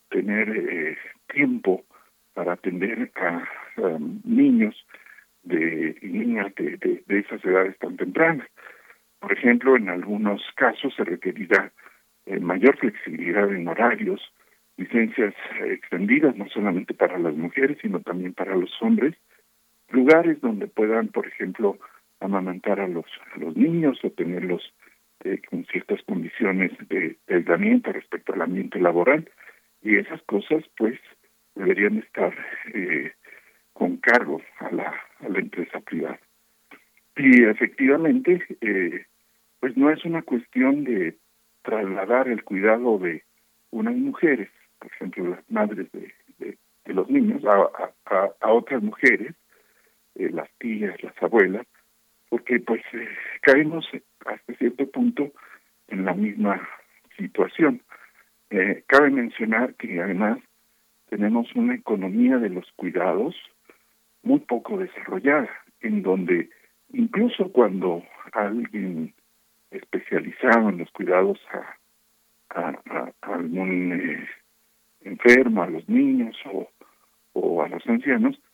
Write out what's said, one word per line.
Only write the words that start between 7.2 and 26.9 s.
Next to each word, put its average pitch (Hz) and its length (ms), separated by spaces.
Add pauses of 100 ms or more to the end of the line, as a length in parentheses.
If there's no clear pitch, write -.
edades 92 340
tan 90 180
tempranas. 131 500 (720)
Por - 140
ejemplo, 123 440
en 107 120
algunos 101 520 (140)
casos - 400
se - 80
requerirá, 95 680 (540)
eh, 95 120
mayor 90 380
flexibilidad 85 760
en 85 140
horarios, 107 540 (560)
licencias, 110 580 (260)
eh, - 120
extendidas, 113 640
no 98 140
solamente 101 440
para 92 240
las 82 160
mujeres, 127 480
sino 98 160
también 90 340
para 95 220
los 92 160 (100)
hombres, 117 360 (760)
lugares 156 500
donde 104 280
puedan, 110 400
por - 180
ejemplo, 101 500 (440)
amamantar 95 580
a 98 80
los, 85 200 (280)
a - 40
los 80 180
niños 156 480
o 98 60
tenerlos, 90 520 (600)
eh, 95 160 (100)
con 87 140
ciertas - 400
condiciones 92 640 (180)
de, 92 280 (100)